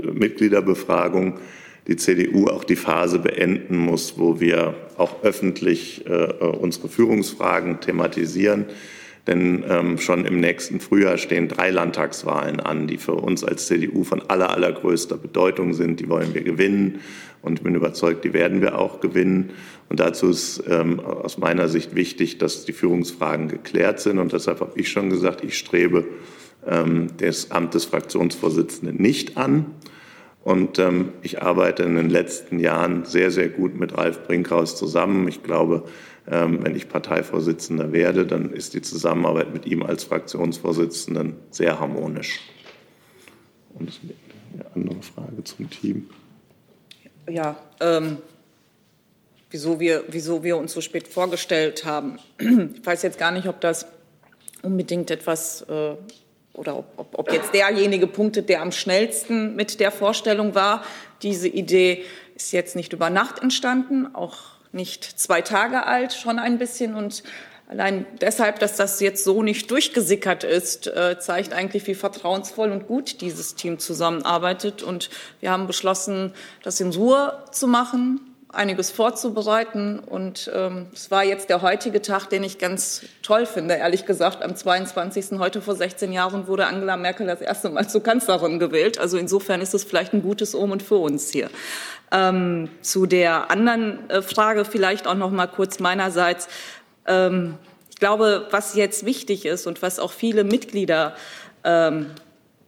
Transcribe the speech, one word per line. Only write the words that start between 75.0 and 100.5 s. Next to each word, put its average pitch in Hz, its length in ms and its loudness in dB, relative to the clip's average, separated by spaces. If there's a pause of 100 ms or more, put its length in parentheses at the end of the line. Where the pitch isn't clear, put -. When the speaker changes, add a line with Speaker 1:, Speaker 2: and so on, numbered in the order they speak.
Speaker 2:
wir 185 100 -2
haben 185 160 -2
beschlossen, 190 680 -2 (300)
das 185 160 -4
in 180 120 0
Ruhe 262 600 2
zu - 160 -2
machen, 247 540 2 (320)
einiges 190 380 -2
vorzubereiten. 220 1080 -2
Und, 190 540 -8
ähm, 185 400 -4
es - 160 -16
war 196 140 2
jetzt 196 260 -2
der 180 120 4
heutige 208 400 0
Tag, 196 280 -4
den 196 140 0
ich 190 140 -8
ganz - 460 -4 (180)
toll 220 240 4
finde, 175 300 -2
ehrlich 175 300 0
gesagt, 180 380 0
am 180 140 -6
zweiundzwanzigsten. 190 840 -2
Heute 190 220 -2
vor 202 140 -2
sechzehn 185 360 -4
Jahren 185 360 -2
wurde 190 200 2
Angela 190 300 -2
Merkel 180 300 -2
das 175 120 -2
erste - 300 -4
Mal 185 200 -2
zur 214 140 0
Kanzlerin 180 560 2
gewählt. 160 400 2
Also 175 180 0
insofern 180 440 0
ist 190 120 -6
es 202 120 0
vielleicht 180 280 0
ein 208 80 2
gutes 202 340 -2
Omen 196 260 -2
für 208 160 2
uns 147 320 0
hier. 135 200 -2 (640)
Ähm, 180 560 2 (140)
zu 190 240 2
der 170 440 4
anderen, 220 600 2
äh, 190 120 2
Frage 214 440 2
vielleicht 196 420 0
auch 180 80 0
noch 190 160 0
mal 185 160 2
kurz 190 320 -2
meinerseits. 180 720 0 (580)
Ähm, 185 460 2 (360)
ich - 100 -20
glaube, 208 520 4
was 208 240 -2
jetzt 202 300 0
wichtig 202 400 -4
ist 165 200 -4
und 175 160 -8
was 185 160 -4
auch 180 140 -4
viele 214 320 0
Mitglieder, 190 720 0 (480)